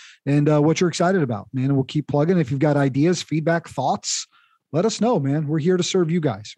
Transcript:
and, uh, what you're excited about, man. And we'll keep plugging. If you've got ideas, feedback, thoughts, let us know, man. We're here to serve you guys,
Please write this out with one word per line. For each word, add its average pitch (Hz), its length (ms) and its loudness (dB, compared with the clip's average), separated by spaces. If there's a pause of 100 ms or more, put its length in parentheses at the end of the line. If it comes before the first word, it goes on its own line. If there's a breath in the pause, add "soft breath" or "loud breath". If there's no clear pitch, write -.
(260 loud breath)
and, 147 240 2
uh, 151 100 4
what 156 220 2
you're 175 80 2
excited 180 320 0
about, 113 320 -4
man. 131 120 -2
And 139 100 2
we'll 131 80 2
keep 147 240 -4
plugging. 160 300 2
If 147 120 0
you've 139 100 -2
got 147 160 2
ideas, 143 460 0
feedback, 165 460 -2
thoughts, - 580 -6 (460 soft breath)
let 170 120 0
us 220 160 -2
know, 226 180 2
man. 143 300 -2
We're 156 120 -2
here 180 180 2
to 175 40 0
serve 170 280 0
you 175 100 0
guys, 107 380 -4